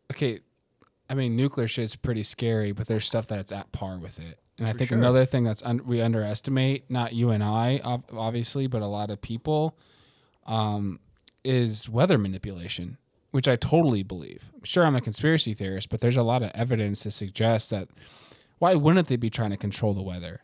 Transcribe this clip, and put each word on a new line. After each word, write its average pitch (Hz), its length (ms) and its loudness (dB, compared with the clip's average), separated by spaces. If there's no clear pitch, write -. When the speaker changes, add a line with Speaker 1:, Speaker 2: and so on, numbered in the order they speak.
Speaker 1:
okay, 123 280 -4
I 131 60 -6
mean, 123 220 0
nuclear 131 300 0
shit's 113 300 -4
pretty 113 260 -4
scary, 110 500 -2
but 107 140 -6
there's 110 200 -2
stuff 113 200 -2
that's 98 240 -6
at 98 220 -10
par 95 260 -8
with 80 220 -14
it. 82 180 -16
And 113 100 -2
I 110 40 0
Speaker 2:
For 110 60 -4
Speaker 1:
think 127 120 0
Speaker 2:
sure. 123 80 4
Speaker 1:
another 127 260 8
thing 131 200 2
that's 110 180 -2
un-, 120 240 -2
we 120 160 0
underestimate, 117 880 0
not 120 240 -2
you 117 160 2
and 104 120 2
I, 113 400 2
ob-, 123 300 -6
obviously, 113 540 -2
but 117 160 -2
a 104 40 -4
lot 101 220 -4
of 101 140 -8
people, 151 520 -2
um, 104 540 -2
is 120 440 0
weather 135 300 4
manipulation, 95 800 -6
which 135 180 0
I 127 80 4
totally 135 460 2
believe. 90 480 -12
Sure, 175 200 4
I'm 147 120 4
a 123 40 2
conspiracy 120 540 0
theorist, 95 340 -6
but - 120 -4
there's 123 160 4
a 123 60 4
lot 120 200 2
of 104 120 -4
evidence 110 480 0
to 107 80 -6
suggest 110 600 0
that 98 180 -4
why 180 160 6
wouldn't 160 320 6
they 127 100 0
be 117 140 0
trying 107 200 -2
to 98 60 -4
control 101 380 0
the 95 80 -4
weather? 90 420 -8